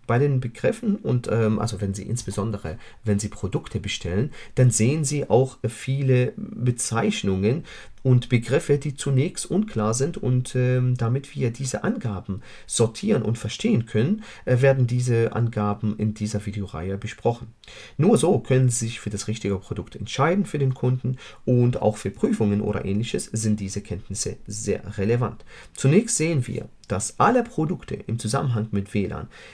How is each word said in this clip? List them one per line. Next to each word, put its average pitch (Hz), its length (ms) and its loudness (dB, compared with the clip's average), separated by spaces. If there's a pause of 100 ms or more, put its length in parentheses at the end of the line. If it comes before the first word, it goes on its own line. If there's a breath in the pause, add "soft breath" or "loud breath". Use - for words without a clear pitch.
Bei 120 140 2
den 139 200 2
Begriffen 202 580 -2
und, 123 340 0
ähm, 110 280 2
also 95 220 -2
wenn 98 120 -2
Sie 101 100 -8
insbesondere, 101 720 -4 (260 loud breath)
wenn 101 160 2
Sie 101 100 -4
Produkte - 500 -6
bestellen, 98 520 -2 (240 loud breath)
dann 127 140 6
sehen 131 360 2
Sie 143 240 -2
auch 123 280 4 (100)
viele 131 680 2
Bezeichnungen 117 1300 0 (400 loud breath)
und 127 260 4
Begriffe, 135 480 2
die 143 180 -4
zunächst 139 540 0
unklar 117 440 0
sind 135 240 -2
und, 127 380 0
ähm, 127 400 2
damit 123 400 -2
wir 127 160 0
diese - 320 -6
Angaben 110 580 -4 (260 loud breath)
sortieren 196 560 0
und 113 140 0
verstehen 131 500 0
können, 170 360 0 (220 loud breath)
äh, 123 160 2
werden 135 240 4
diese 120 480 2
Angaben 107 640 0
in 107 160 0
dieser 104 320 -4
Videoreihe 95 520 -6
besprochen. - 500 -4 (500 loud breath)
Nur 190 200 6
so 165 220 4
können 127 300 4
Sie 117 160 -2
sich 113 140 -6
für - 100 -6
das 104 180 -6
richtige 107 300 -2
Produkt - 380 -10
entscheiden 165 500 0
für 151 140 -4
den 131 160 2
Kunden 127 420 0 (280 loud breath)
und 123 360 4
auch 107 140 2
für - 160 -6
Prüfungen 104 500 2
oder 98 220 -2
ähnliches 104 480 -2
sind 107 300 0
diese 98 180 -6
Kenntnisse - 560 -8 (120)
sehr 104 500 -6
relevant. 113 480 0 (280 loud breath)
Zunächst 170 440 4
sehen 156 280 0
wir, - 220 -6 (220)
dass - 320 -4
alle 240 220 6
Produkte 156 520 -4
im - 240 -4
Zusammenhang 110 520 0
mit 101 220 -2
W 98 140 0
lan 78 220 -8 (240 loud breath)